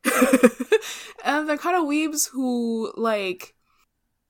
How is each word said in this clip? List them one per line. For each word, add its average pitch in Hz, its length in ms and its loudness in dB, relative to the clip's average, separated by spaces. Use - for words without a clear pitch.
<laughs> - 0 -
and 302 240 -2
the 302 80 0
kind 349 200 0
of 339 80 2
weebs 294 460 0
who, 240 640 -2
like, 202 580 -4